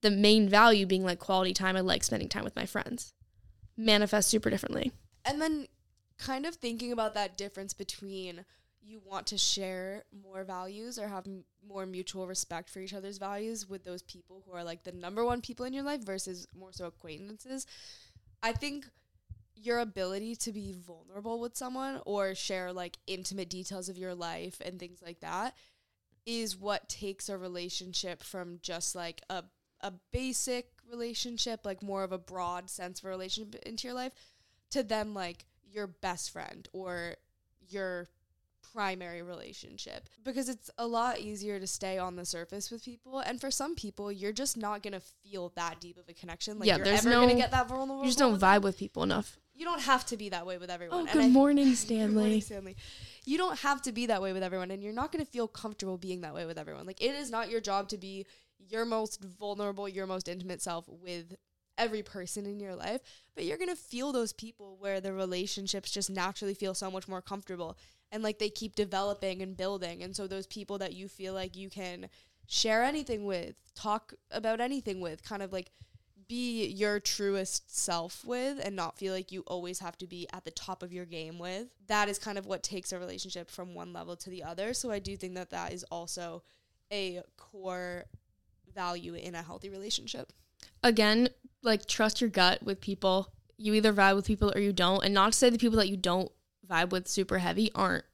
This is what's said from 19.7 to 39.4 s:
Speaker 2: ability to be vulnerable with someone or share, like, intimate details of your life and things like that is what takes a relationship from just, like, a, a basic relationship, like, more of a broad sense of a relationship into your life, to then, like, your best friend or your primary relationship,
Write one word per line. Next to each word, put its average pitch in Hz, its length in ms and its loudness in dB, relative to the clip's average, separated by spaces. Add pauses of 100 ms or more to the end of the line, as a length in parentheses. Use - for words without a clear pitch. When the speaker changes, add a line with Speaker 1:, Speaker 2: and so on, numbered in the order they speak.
Speaker 2:
ability 202 560 -2
to 226 160 -4
be 196 260 -8
vulnerable 180 640 -8
with 240 180 -6
someone 262 480 -6
or 196 300 0
share, 185 380 -4
like, 180 340 -8
intimate 185 420 -6
details 185 400 -8
of 185 80 -10
your 185 200 -8
life 170 480 -8
and 180 160 -10
things 180 200 -16
like 175 200 -16
that 180 340 -4 (720)
is 226 300 -4
what 196 320 -4
takes 196 400 -8
a 196 100 -6
relationship 180 840 -6
from 175 380 -10
just, 175 340 -4
like, 170 340 -8
a, 185 140 -6 (360)
a 196 120 -8 (180)
basic 247 640 -2 (180)
relationship, 233 720 -4
like, 196 200 -6
more 196 180 -2
of 185 80 -4
a 185 80 -4
broad 180 500 -6
sense 185 300 -10
of - 60 -16
a 196 60 -8
relationship 196 520 -6
into 226 240 -8
your 247 80 -8
life, 254 180 -4 (580)
to 269 120 2
then, 214 320 0
like, 180 300 -6 (260)
your 208 160 -6
best 180 460 -6
friend - 400 -12
or 180 420 -6 (540)
your 180 400 -6 (640)
primary 185 480 -4
relationship, - 880 -12 (160)